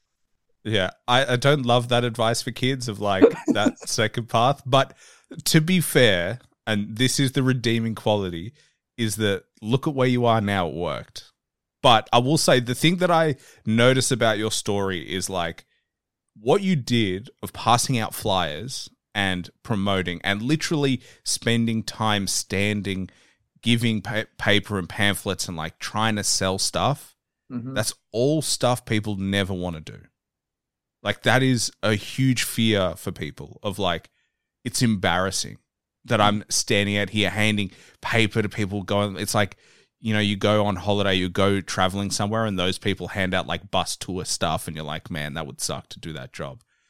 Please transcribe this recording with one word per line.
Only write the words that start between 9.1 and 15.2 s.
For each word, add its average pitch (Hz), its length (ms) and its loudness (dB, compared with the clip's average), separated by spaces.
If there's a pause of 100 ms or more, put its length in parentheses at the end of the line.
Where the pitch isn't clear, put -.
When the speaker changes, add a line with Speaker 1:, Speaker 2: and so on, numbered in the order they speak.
Speaker 1:
that 101 280 0 (160)
look 113 260 -2
at 156 80 -2
where 127 140 2
you 123 160 2
are 113 160 4
now, 101 280 0
it 67 60 -6
worked. 78 580 -8 (500)
But 113 320 6
I 120 40 8
will 131 200 2
say 135 220 4
the 120 140 -4
thing 170 220 2
that 175 140 0
I 160 260 2 (300)
notice 123 440 4
about 113 280 2
your 107 120 -2
story 98 500 -2
is, 87 280 -6